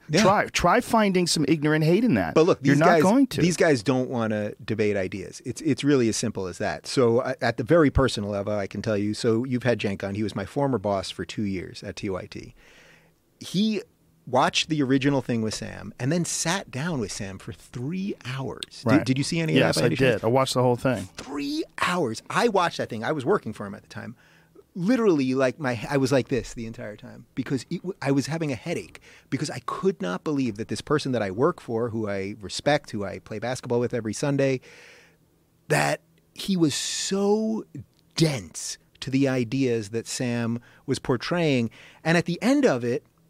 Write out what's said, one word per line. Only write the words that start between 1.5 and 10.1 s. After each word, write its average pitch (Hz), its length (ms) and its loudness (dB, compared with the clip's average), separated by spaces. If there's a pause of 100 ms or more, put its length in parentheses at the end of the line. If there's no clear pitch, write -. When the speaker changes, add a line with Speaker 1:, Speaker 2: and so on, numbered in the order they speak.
Speaker 2:
hate 185 200 4
in 220 120 4
that. 82 180 0
Speaker 1:
But 160 100 6
look, 180 160 4
Speaker 2:
You're 135 140 6
Speaker 1:
these 143 60 4
Speaker 2:
not 165 60 6
Speaker 1:
guys, 170 160 6
Speaker 2:
going 247 260 6
to. - 120 -2
Speaker 1:
these 165 160 2
guys 151 260 4
don't 127 280 0
wanna 110 420 -2 (100)
debate 107 360 0
ideas. 92 480 -6
It's, - 160 -8
it's 143 200 0
really 131 280 4
as - 80 -2
simple 98 280 -4
as 87 120 -10
that. 85 280 -4
So, 120 340 4
uh, 127 200 -4
at 117 160 0
the 127 80 -4
very 151 260 6
personal 117 380 2
level, 101 260 -4
I 98 120 -2
can 101 160 -8
tell 107 160 0
you, 104 160 0
so 113 300 0
you've 123 180 -4
had 117 160 2
Cenk 98 280 -4
on. 101 100 -4